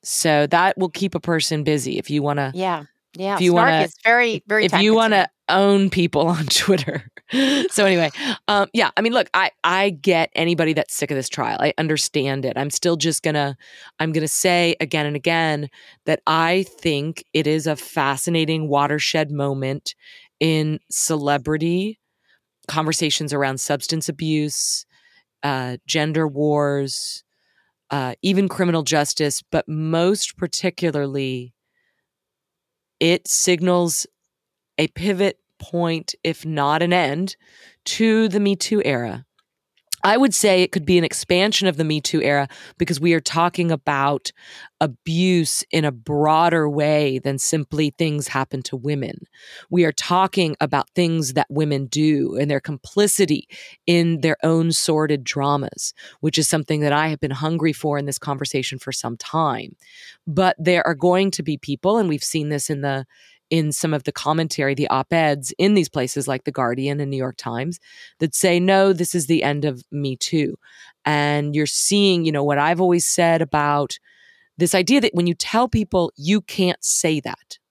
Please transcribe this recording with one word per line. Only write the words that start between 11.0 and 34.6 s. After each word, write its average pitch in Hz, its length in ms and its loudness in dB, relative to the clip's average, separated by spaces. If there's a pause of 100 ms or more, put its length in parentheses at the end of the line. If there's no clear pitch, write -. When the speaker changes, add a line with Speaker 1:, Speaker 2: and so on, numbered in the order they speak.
Speaker 1:
of 147 80 -4
this 131 100 -4
trial. 117 320 -4
I 147 200 0
understand 143 680 -2
it. 123 100 -4
I'm 139 140 -4
still 170 280 -2
just 156 260 -2
gonna, 143 340 -2 (420)
I'm 160 120 -2
gonna 156 160 0
say 175 520 2
again 151 280 -2
and 147 80 -4
again 156 540 0 (360)
that - 220 0
I 170 420 2
think 156 540 -4 (100)
it 151 140 2
is 151 180 0
a 156 100 0
fascinating 156 920 -2
watershed 143 640 0
moment 139 640 -4 (440)
in 156 400 0 (120)
celebrity 156 1080 -2 (680)
conversations 156 680 -2
around 135 260 -2
substance 151 480 -4
abuse, 151 800 -4 (560)
uh, 127 360 -4 (100)
gender 156 400 0
wars, 143 960 -2 (680)
uh, 131 320 -4
even 190 260 2
criminal 175 320 0
justice, 147 680 -2
but - 180 0
most 165 680 0
particularly, 139 1160 -4 (1500)
it 170 280 2
signals 175 800 0 (680)